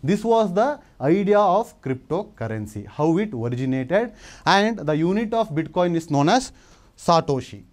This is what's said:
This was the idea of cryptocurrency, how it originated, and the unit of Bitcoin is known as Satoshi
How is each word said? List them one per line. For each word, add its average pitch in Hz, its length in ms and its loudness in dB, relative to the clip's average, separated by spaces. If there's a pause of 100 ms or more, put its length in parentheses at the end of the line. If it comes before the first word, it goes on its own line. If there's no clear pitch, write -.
This 202 200 0
was 226 300 2
the 269 260 0 (200)
idea 190 400 2
of 202 440 0
cryptocurrency, 113 1040 -8
how 160 320 0
it 214 120 -4
originated, 131 840 -2 (320)
and 202 340 2
the 151 160 -2
unit 208 400 0
of 220 160 -2
Bitcoin 170 440 -2
is 165 140 -6
known 143 200 2
as 254 220 2 (460)
Satoshi 143 760 0